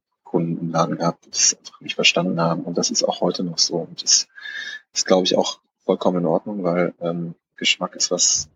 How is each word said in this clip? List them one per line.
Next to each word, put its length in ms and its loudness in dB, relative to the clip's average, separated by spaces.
Kunden 360 -2
im 120 -4
Laden 260 0
gehabt, 280 -4
die 40 -20
das 260 2
einfach 260 -20
nicht 140 -10
verstanden 460 2
haben. 220 0
Und 140 -6
das 120 0
ist 140 -2
auch 180 -2
heute 220 0
noch 160 -4
so. 160 0
Und 280 -6
das 240 2
ist, 120 -2
glaube 200 4
ich, 120 4
auch 220 0
vollkommen 340 2
in 60 2
Ordnung, 380 0
weil, 360 2
ähm, 360 -4
Geschmack 380 -2
ist 140 -2
was 460 0